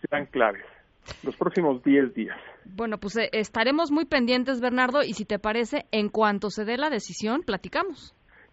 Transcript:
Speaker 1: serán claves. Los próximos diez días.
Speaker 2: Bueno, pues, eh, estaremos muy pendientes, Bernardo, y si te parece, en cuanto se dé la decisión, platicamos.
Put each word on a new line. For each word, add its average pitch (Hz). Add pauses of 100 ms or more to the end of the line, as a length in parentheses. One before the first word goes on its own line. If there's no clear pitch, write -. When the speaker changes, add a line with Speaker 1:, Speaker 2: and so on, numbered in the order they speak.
Speaker 1:
serán 143
claves. 110 (600)
Los 131
próximos 160
diez 139
días. 110 (280)
Speaker 2:
Bueno, 214
pues, 202
eh, 226
estaremos 262
muy 311
pendientes, 254
Bernardo, 247
y 214
si 208
te 202
parece, 220
en 208
cuanto 208
se 214
dé 233
la 294
decisión, 220
platicamos. 294 (400)